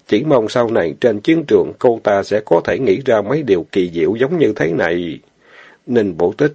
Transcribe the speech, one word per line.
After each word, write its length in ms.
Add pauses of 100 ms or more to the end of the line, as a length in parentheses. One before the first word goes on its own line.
chỉ 160
mong 240
sau 220
này 300
trên 200
chiến 240
trường 340
cô 240
ta 200
sẽ 220
có 200
thể 140
nghĩ 280
ra 160
mấy 200
điều 300
kỳ 220
diệu 200
giống 240
như 180
thế 160
này." 460 (680)
Ninh 280
Vũ 180
Tích 220